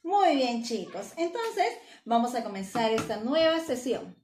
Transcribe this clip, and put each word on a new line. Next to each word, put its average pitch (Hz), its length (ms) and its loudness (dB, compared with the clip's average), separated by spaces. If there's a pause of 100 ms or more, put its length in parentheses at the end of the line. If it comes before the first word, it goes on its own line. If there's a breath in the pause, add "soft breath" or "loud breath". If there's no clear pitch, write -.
Muy 359 300 4
bien, 240 260 0
chicos. 196 540 -8
Entonces, 381 500 -2 (380 loud breath)
vamos 233 320 2
a 226 80 -4
comenzar 214 480 -2
esta 220 240 -2
nueva 320 420 2
sesión. 240 640 -4